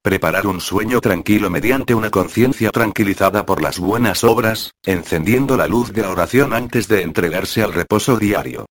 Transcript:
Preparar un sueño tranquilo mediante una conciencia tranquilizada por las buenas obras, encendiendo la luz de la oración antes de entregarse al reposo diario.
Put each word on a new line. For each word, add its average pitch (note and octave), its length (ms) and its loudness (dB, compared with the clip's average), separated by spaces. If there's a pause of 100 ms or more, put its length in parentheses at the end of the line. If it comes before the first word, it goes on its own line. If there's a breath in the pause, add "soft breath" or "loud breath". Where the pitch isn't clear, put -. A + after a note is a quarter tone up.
Preparar F#2 440 0
un F#2 160 -4
sueño G#2+ 400 0
tranquilo G#2 480 0
mediante B2 460 0
una A2 160 -2
conciencia A2 580 2
tranquilizada G2+ 760 0
por F#2 160 0
las D2 200 -4
buenas G#2 440 0
obras, A2+ 480 2 (120)
encendiendo G2 720 0
la D#2+ 100 2
luz A2+ 260 -2
de G#2+ 100 -2
la F#2 80 -4
oración A2+ 420 2
antes A#2 340 -2
de G2+ 140 2
entregarse F2 640 -2
al G2+ 100 -2
reposo G#2+ 440 0
diario. G#2+ 540 -2